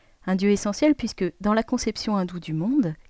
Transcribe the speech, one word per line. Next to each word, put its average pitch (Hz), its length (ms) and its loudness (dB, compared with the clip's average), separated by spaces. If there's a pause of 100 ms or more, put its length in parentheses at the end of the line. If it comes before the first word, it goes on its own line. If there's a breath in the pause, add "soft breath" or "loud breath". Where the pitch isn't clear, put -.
(260 soft breath)
un 185 100 2
dieu 196 140 2
essentiel 208 440 2
puisque, 190 460 -4
dans 208 140 0
la 226 80 2
conception 226 540 -4
hindoue 180 220 -4
du 165 140 -8
monde, 175 420 0 (160)